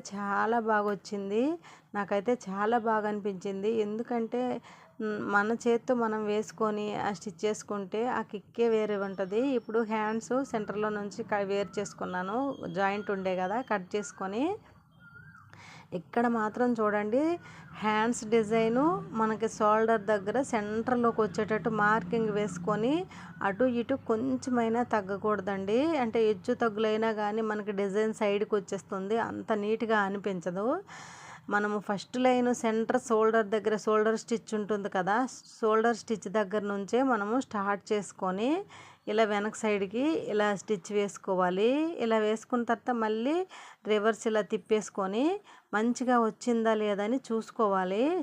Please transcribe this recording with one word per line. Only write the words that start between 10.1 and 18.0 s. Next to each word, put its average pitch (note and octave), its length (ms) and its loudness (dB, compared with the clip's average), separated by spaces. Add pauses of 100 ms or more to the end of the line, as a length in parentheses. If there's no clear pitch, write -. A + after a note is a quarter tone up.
సెంటర్‌లో G#3+ 460 -4
నుంచి G#3 320 -6
క-, G3+ 220 -2
వేరు G3+ 260 -2
చేసుకున్నాను. F#3 680 -6 (340)
జాయింట్ G3 400 -2
ఉండే F#3+ 240 -2
కదా, F#3 280 -2
కట్ G3+ 260 -4
చేసుకొని G3+ 520 -6 (1500)
ఇక్కడ G#3 360 -2
మాత్రం A3+ 440 0
చూడండి, G#3+ 480 2 (540)
హ్యాండ్స్ G#3+ 500 0